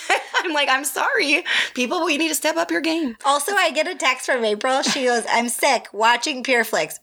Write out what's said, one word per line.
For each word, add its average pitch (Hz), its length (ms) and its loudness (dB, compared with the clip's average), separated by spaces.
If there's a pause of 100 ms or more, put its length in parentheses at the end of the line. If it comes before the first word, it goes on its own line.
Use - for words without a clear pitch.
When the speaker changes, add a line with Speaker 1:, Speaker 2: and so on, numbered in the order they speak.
Speaker 1:
<laughs> - 400 -2
I'm - 80 -2
like, 285 160 0
"I'm 269 160 0
sorry. 339 600 0 (300)
People, 277 300 0
we 311 140 0
need 320 100 0
to 311 60 -4
step 311 220 0
up 330 140 -2
your 330 120 0
game." 320 420 -2
Speaker 2:
Also, 285 300 0
I 370 160 4
get 302 180 0
a 359 60 -6
text 254 320 0
from 254 180 0
April. 226 380 0
She 262 220 0
goes, 240 260 2
"I'm 240 180 2
sick, 240 440 0
watching 240 500 2
Pure 240 220 2
Flix, 165 380 -2